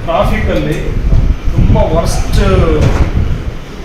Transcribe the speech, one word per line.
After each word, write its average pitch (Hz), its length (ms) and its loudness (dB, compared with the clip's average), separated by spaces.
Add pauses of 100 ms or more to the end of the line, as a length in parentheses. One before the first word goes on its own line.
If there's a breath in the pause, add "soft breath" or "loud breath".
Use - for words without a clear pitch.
ಟ್ರಾಫಿಕಲ್ಲಿ - 880 -2 (580)
ತುಂಬ - 260 2
ವರ್ಸ್ಟ್ - 640 0 (1400)